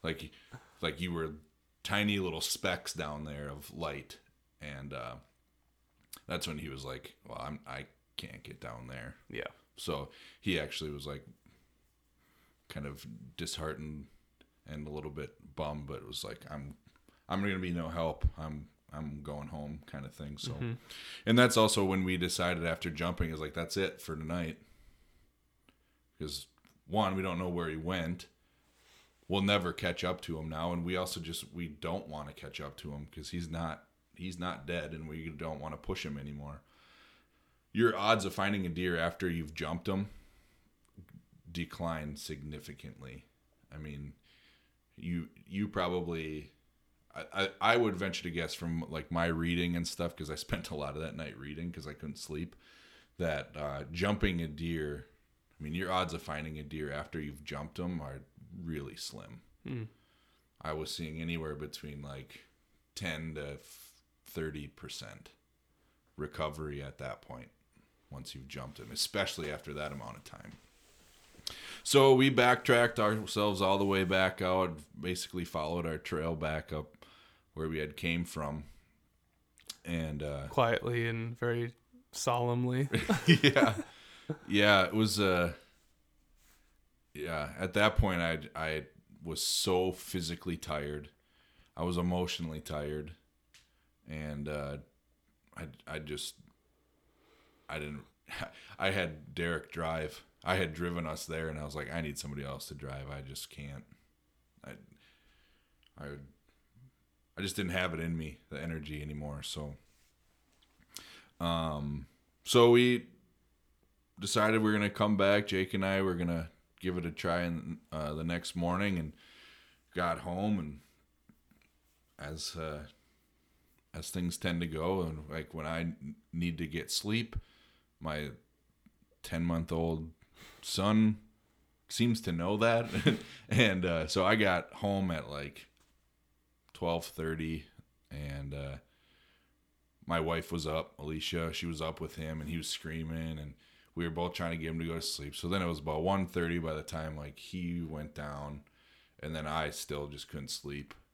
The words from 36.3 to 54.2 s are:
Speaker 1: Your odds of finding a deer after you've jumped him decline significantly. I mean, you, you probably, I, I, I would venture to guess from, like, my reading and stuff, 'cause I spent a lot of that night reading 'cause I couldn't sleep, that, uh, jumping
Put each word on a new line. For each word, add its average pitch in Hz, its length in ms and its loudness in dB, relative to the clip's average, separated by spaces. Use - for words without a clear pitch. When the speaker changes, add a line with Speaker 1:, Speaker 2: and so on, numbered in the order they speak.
Speaker 1:
Your 113 240 6
odds 104 300 4
of 92 80 -2
finding 98 320 2
a - 20 0
deer 87 300 0
after 82 320 2
you've 80 240 -2
jumped 80 340 -4
him 98 220 0
decline 82 680 -4
significantly. 71 1080 -12
I 76 40 -10
mean, 71 340 -8
you, 85 320 -2
you 101 220 -2
probably, 85 840 -2
I, 80 180 -8
I, 98 180 0
I 110 160 6
would 107 200 4
venture 95 280 -2
to 90 60 -2
guess 80 240 -2
from, 82 340 -2
like, 78 220 -6
my 85 160 2
reading 85 500 2
and 85 120 0
stuff, 85 280 -2
'cause 78 140 -8
I 78 40 -2
spent - 360 -4
a - 40 -6
lot 71 220 -4
of 78 60 -4
that 80 140 -6
night 67 220 -8
reading 76 340 -6
'cause 78 140 -10
I 76 80 -8
couldn't 73 240 -10
sleep, 80 360 -6
that, 76 380 -2
uh, 73 360 -4
jumping 98 500 2